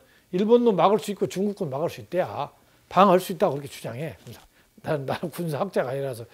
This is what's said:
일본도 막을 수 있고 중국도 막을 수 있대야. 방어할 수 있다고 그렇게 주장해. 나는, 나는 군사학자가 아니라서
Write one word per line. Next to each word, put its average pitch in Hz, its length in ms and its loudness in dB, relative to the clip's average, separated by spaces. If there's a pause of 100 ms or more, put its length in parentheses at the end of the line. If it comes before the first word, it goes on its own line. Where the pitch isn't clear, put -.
(320)
일본도 226 400 4
막을 190 260 4
수 - 120 -6
있고 196 160 -2
중국도 196 400 -4
막을 139 240 -4
수 - 100 -12
있대야. 127 520 -6 (360)
방어할 185 320 6
수 185 120 -6
있다고 170 200 2
그렇게 139 160 -6
주장해. 120 480 -10 (640)
나는, 139 240 -4
나는 139 240 -4
군사학자가 160 600 -4
아니라서 131 440 -6